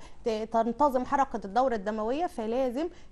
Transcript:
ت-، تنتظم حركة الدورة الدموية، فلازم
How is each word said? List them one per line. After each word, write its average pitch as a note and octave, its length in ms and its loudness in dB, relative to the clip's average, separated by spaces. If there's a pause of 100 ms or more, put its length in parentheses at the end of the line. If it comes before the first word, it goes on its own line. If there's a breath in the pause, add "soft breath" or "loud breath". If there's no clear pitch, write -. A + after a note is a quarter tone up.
(260 loud breath)
ت-، A3 260 -2
تنتظم A#3 540 2
حركة C4+ 400 0
الدورة A#3+ 300 2
الدموية، A3 500 -2
فلازم B3+ 640 -2 (220 loud breath)